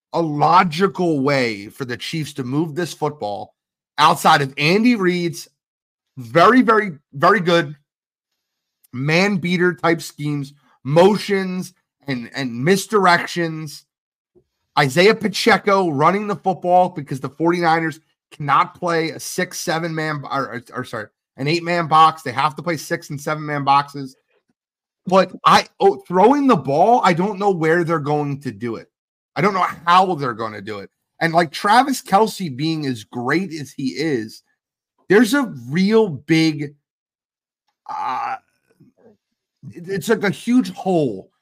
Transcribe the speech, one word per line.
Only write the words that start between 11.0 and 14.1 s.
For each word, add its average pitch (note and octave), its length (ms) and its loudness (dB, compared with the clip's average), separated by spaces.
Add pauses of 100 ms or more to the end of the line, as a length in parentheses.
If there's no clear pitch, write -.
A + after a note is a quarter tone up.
and, B2 280 -8
and C3+ 160 -6
misdirections. E3+ 1300 -2 (960)